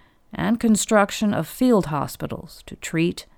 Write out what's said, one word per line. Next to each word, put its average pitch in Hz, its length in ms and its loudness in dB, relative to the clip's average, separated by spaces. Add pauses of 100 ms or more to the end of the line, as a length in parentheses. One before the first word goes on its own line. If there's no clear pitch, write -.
(340)
and 208 260 0
construction 208 720 2
of 160 160 -2
field 226 380 2
hospitals - 800 -8
to - 100 -16
treat 170 480 -2 (140)